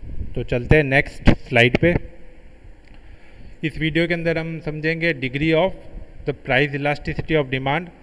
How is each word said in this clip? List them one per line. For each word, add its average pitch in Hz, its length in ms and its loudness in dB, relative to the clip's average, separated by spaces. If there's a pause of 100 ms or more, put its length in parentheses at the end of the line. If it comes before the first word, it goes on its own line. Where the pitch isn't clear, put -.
(280)
तो 123 180 -4
चलते 123 300 2
हैं 156 100 6
नेक्स्ट - 540 2
स्लाइड 123 380 4
पे। 170 180 2 (1700)
इस 147 160 -4
वीडियो 160 280 2
के 170 60 -2
अंदर 165 240 0
हम 160 240 -6
समझेंगे 160 580 -2
degree 139 380 0
of 185 260 0 (420)
the - 200 -4
price 139 360 2
elasticity 147 640 -2
of 131 80 -6
demand 139 380 -2 (140)